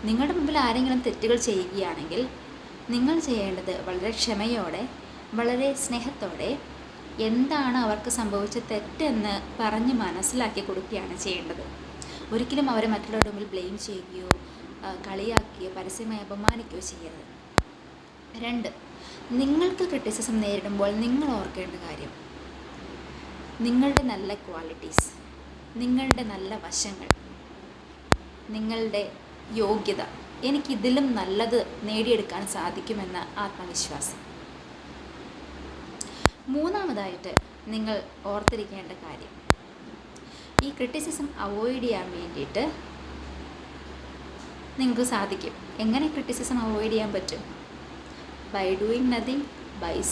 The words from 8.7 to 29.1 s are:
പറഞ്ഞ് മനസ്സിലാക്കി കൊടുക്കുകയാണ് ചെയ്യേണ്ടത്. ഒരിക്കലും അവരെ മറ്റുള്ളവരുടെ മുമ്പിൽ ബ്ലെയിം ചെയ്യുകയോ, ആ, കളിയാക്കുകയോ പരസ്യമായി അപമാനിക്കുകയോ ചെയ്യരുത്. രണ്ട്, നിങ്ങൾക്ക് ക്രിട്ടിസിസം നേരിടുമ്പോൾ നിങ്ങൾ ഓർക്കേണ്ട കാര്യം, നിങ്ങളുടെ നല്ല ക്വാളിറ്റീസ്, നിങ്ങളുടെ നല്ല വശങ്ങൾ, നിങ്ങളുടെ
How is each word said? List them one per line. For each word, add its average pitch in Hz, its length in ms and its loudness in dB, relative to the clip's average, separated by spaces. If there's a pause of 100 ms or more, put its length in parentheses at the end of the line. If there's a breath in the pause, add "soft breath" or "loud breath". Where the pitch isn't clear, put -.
പറഞ്ഞ് 226 340 6
മനസ്സിലാക്കി 208 680 2
കൊടുക്കുകയാണ് 185 560 -2
ചെയ്യേണ്ടത്. 180 460 -2 (720 loud breath)
ഒരിക്കലും 262 360 4
അവരെ 226 180 6
മറ്റുള്ളവരുടെ 214 420 2
മുമ്പിൽ 202 180 -6
ബ്ലെയിം 190 320 -6
ചെയ്യുകയോ, 185 500 -6 (560 loud breath)
ആ, 190 80 -6 (140)
കളിയാക്കുകയോ 202 680 -2
പരസ്യമായി 208 460 -6
അപമാനിക്കുകയോ 202 600 -2
ചെയ്യരുത്. 160 440 -10 (1160)
രണ്ട്, 233 240 -2 (640 loud breath)
നിങ്ങൾക്ക് 320 580 4
ക്രിട്ടിസിസം 220 520 0
നേരിടുമ്പോൾ 202 500 2
നിങ്ങൾ 240 360 4 (120)
ഓർക്കേണ്ട 180 360 -4
കാര്യം, 151 360 -8 (1500)
നിങ്ങളുടെ 254 400 6
നല്ല 202 320 -2
ക്വാളിറ്റീസ്, 165 720 -2 (680)
നിങ്ങളുടെ 254 480 4
നല്ല 196 320 -4
വശങ്ങൾ, 180 540 -4 (1400)
നിങ്ങളുടെ 220 640 -2 (500)